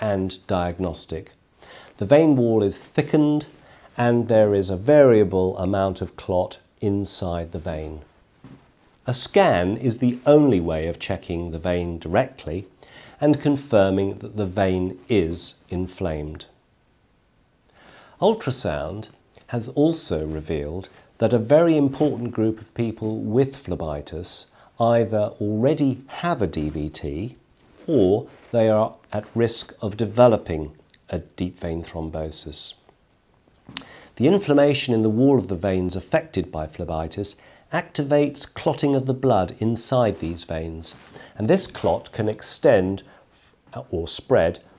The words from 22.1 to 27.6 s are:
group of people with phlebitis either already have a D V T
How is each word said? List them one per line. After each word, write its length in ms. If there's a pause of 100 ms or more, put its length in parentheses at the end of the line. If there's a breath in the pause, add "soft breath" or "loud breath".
group 300
of 140
people 440
with 480
phlebitis 800 (320 soft breath)
either 600
already 640
have 340
a 60
D 220
V 200
T 480 (520)